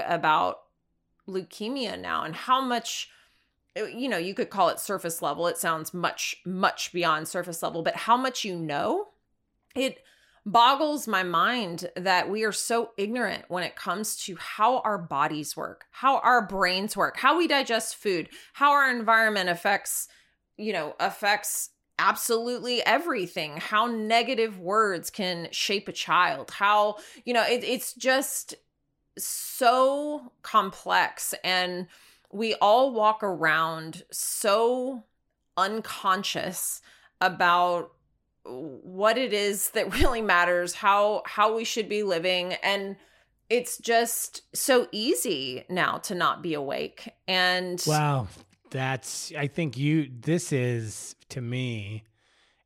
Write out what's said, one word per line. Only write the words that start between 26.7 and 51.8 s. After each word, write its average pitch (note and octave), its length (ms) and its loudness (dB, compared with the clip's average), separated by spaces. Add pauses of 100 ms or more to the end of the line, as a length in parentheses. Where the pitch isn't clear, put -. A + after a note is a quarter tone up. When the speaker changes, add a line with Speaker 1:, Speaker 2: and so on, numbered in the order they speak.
Speaker 1:
you B3 80 -2
know, A#3 120 4
it, A3+ 180 2
it's A3+ 320 -4
just - 600 -2 (600)
so C4 1160 0 (100)
complex. F#3 920 0 (100)
And F3+ 420 -2 (460)
we A3 240 -2
all B3 360 6
walk A3 300 2
around D#3+ 880 0
so A#3+ 920 0 (520)
unconscious F#3+ 1200 -2 (400)
about F3 720 2 (520)
what F#3 720 -2
it A#3+ 140 0
is G3+ 380 0
that G3 240 -2
<laughs> B3+ 60 0
really A#3 220 4
matters, F3 520 4
how, G#3 520 4
how A3 280 2
we A3+ 100 -2
should A3 240 -4
be G#3 140 0
living. F3+ 520 0 (100)
And G3 320 -2 (520)
it's A#3+ 300 0
just - 640 0 (140)
so B3 360 2
easy F3+ 760 -2
now F3 300 0
to - 160 -8
not E3 280 0
be E3 120 -4
awake. - 540 -6 (200)
And F3+ 580 0
Speaker 2:
Wow. D3 420 2 (420)
That's, C3 680 -6
I D3 120 -2
think C#3 280 -4
you, D3 340 2 (100)
this E3 300 -2
is A#2+ 640 -2 (140)
to B2+ 140 -8
me, A#2 600 -6 (600)